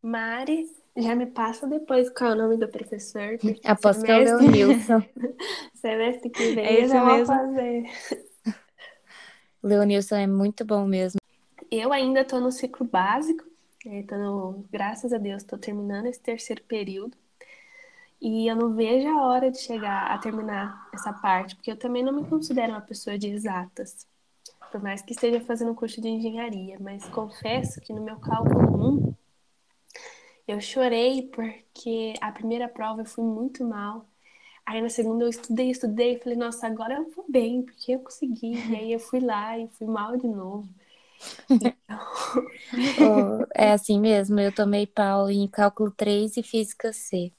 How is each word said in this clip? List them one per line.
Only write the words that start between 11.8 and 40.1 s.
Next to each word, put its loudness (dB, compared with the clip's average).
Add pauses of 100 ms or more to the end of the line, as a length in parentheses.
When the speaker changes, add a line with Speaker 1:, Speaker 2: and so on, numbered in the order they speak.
Speaker 1:
ainda 2
tô -2
no 0
ciclo -6
básico, 0 (420)
né, -10
tô -10
no, -6
graças -6
a -2
Deus, -6
tô -12
terminando -8
esse -8
terceiro -8
período. -8 (1040)
E 0
eu -2
não 2
vejo 2
a 2
hora 2
de -10
chegar -4
a -2
terminar -8
essa -10
parte, -2
porque -10
eu -8
também -4
não 0
me -4
considero -2
uma -10
pessoa -10
de -4
exatas, -8 (680)
por -10
mais -8
que -12
esteja 0
fazendo -4
um -6
curso -8
de -6
engenharia, -8
mas -14
confesso -6
que -14
no -8
meu -12
cálculo 2
um, 0 (1300)
eu -4
chorei 0
porque -8
a -6
primeira -4
prova -8
eu -8
fui -8
muito -4
mal. -8 (580)
Aí -6
na -2
segunda -2
eu 2
estudei, -2
estudei 0
e -10
falei, -6
"Nossa, -6
agora -6
eu -6
vou -14
bem, 0
porque -6
eu -2
consegui." -8 (180)
E 0
aí -4
eu -2
fui -4
lá -4
e -8
fui -10
mal -4